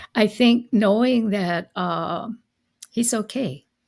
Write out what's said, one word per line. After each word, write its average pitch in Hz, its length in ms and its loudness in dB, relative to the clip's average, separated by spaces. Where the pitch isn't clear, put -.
I 214 120 4
think 240 460 2
knowing 220 580 2
that, 175 460 -2
um, 175 640 -6
he's 233 240 -2
okay, 214 520 -6